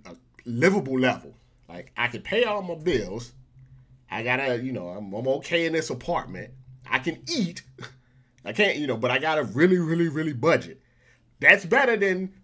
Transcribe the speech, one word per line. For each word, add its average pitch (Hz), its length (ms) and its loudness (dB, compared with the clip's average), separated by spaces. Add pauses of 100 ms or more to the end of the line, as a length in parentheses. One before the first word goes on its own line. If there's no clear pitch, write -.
a 87 100 -18 (280)
livable 135 540 2
level. 127 360 0 (340)
Like, 87 280 -16
I 120 120 0
can 117 140 -10
pay 226 220 2
all 208 180 -2
my 175 120 -6
bills. 120 580 -2 (800)
I 104 120 -6
gotta, 123 400 0
you 131 100 -4
know, 90 160 -6
I'm, 95 240 -10
I'm 117 160 -4
okay 165 380 0
in 160 60 -2
this 160 180 -2
apartment. 107 640 -6 (380)
I 127 80 2
can - 300 -6
eat. 226 340 -2 (160)
<laughs> - 640 -20
I 104 80 -8
can't, 190 260 2
you 151 80 -4
know, 123 100 0
but 120 140 0
I 131 80 2
gotta 151 260 0
really, 156 340 4
really, 165 300 2
really 156 240 -4
budget. 135 480 0 (600)
That's 185 240 8
better 233 320 4
than 190 480 -2